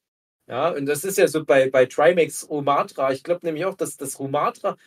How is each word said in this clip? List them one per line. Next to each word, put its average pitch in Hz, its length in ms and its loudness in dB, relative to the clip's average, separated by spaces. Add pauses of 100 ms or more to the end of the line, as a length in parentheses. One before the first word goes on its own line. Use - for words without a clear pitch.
(480)
Ja, 127 220 -2
und 143 160 -4
das 147 180 -2
ist 190 140 -2
ja 185 100 6
so 147 160 -4
bei, 135 260 4
bei 131 160 4
Trimax 156 640 2
Romatra. 143 640 -2
Ich 135 120 -8
glaub 175 180 -4
nämlich 165 240 -6
auch, 190 100 -6
dass 147 200 -6
das - 240 -12
Romatra 147 560 -4 (100)